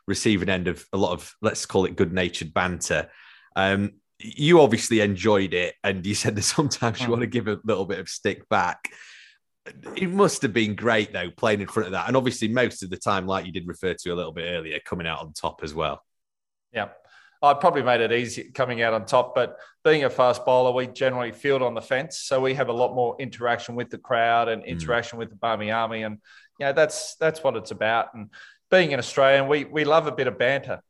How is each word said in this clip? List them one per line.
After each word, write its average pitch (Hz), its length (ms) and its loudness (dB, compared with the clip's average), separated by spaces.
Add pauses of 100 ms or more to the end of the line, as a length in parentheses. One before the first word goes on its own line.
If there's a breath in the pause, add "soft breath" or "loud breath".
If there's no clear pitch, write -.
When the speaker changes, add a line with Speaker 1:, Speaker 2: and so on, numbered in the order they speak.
Speaker 1:
receiving 98 400 2
end 92 180 0
of 85 260 -4
a 101 60 -4
lot 92 140 2
of, - 280 -10
let's 107 260 -2
call 95 180 2
it, 90 120 -4
good-natured 90 560 -2
banter. 87 560 -2 (460 loud breath)
Um, 98 380 2 (260)
you 147 420 6
obviously 110 400 4
enjoyed 98 540 2
it, 90 200 0 (100)
and 95 200 -2
you 101 100 -2
said 107 220 -2
that 98 60 -2
sometimes 123 580 0
you 123 60 -2
Speaker 2:
Mm. 117 40 0
Speaker 1:
want 117 120 0
to 117 40 0
give 107 220 -4
a 101 160 -4
little 98 220 0
bit 92 140 -6
of 90 80 -12
stick - 400 -4
back. 90 420 0 (1040 loud breath)
It 180 140 -2
must 196 320 2
have 117 100 0
been 107 220 0
great, 107 380 0
though, 90 180 -6
playing 107 320 0
in 87 60 -8
front 110 180 -2
of 92 60 -8
that. 90 160 -4
And 127 80 0
obviously, 123 320 0
most 117 340 0
of 92 80 -10
the 92 80 -8
time, 95 280 -2
like 95 200 -2
you 87 60 -12
did 87 140 -8
refer 87 280 -4
to - 160 -8
a 85 60 -4
little 80 160 -6
bit 85 180 -8
earlier, 80 340 -8
coming 85 220 -8
out 78 140 -6
on 78 120 -16
top - 300 -8
as 76 100 -8
well. 76 300 -4 (680)
Speaker 2:
Yeah. 104 160 -6 (560 soft breath)
I 143 100 6
probably 147 280 2
made 120 180 2
it 113 120 0
easy 120 320 -2
coming 123 380 -4
out 113 120 2
on 107 100 -2
top, 127 300 2
but 123 240 -2 (260 loud breath)
being 156 200 4
a 123 60 0
fast 123 340 2
bowler, 127 280 4
we 127 140 0
generally 123 460 -4
field 135 300 0
on 120 120 0
the 110 80 -6
fence. 139 380 -4
So 135 200 0
we 131 140 0
have 135 140 0
a 117 40 -2
lot 123 220 0
more 120 240 0
interaction 120 560 -4
with 120 160 -6
the 113 80 -12
crowd 117 500 2
and 110 140 -4
Speaker 1:
Mm. - 40 -18
Speaker 2:
interaction 117 520 -4
with 110 120 -10
the 104 60 -20
Barmy 107 340 -2
Army. 113 340 -2
And, 107 140 -8 (400 soft breath)
you 139 80 -4
know, 139 60 2
that's, - 440 0
that's 160 280 -2
what 123 120 0
it's - 140 -10
about. 110 440 -2
And 107 160 -14 (400 loud breath)
being 175 240 4
an 127 40 -2
Australian, 135 480 4
we, 143 180 2
we 147 200 -2
love 156 220 4
a 143 60 -2
bit 127 140 -2
of 104 120 -2
banter. 135 520 0